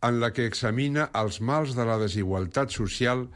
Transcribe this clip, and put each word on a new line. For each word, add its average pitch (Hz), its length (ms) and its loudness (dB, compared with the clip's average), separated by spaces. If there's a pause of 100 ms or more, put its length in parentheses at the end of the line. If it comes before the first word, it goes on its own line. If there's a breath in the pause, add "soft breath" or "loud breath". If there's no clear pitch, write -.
en 120 240 2
la 117 80 0
que 120 160 0
examina 139 640 0 (100)
els 107 240 -2
mals 139 320 0
de 120 80 0
la 113 160 2
desigualtat 95 720 0
social 123 640 0